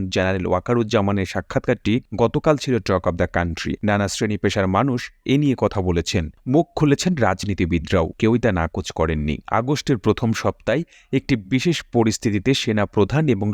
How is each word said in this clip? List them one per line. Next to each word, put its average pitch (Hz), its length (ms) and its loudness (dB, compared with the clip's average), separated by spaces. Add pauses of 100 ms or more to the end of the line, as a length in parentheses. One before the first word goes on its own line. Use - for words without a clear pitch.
জেনারেল 92 380 0
ওয়াকারুজ্জামানের 101 880 0
সাক্ষাৎকারটি - 600 -2 (220)
গতকাল 147 420 2
ছিল 131 160 -2 (140)
Talk 95 200 2
of 85 140 0
the 87 140 2
Country। 87 380 -4 (100)
নানা 101 240 2
শ্রেণী 107 300 -2
পেশার 98 300 0
মানুষ 123 320 2 (260)
এ 131 120 2
নিয়ে 143 200 2
কথা 104 240 0
বলেছেন, 87 420 0 (240)
মুখ 151 180 2 (100)
খুলেছেন 151 400 2
রাজনীতিবিদরাও, 92 920 0 (100)
কেউই 113 220 2
তা 117 120 0
নাকচ 85 400 -4
করেননি। 78 440 -2 (160)
আগস্টের 127 460 0
প্রথম 113 360 0
সপ্তাহে 110 480 -2 (320)
একটি 135 200 -2 (160)
বিশেষ 131 280 0 (140)
পরিস্থিতিতে 110 640 2
সেনা 107 320 0
প্রধান 113 420 2
এবং 101 260 0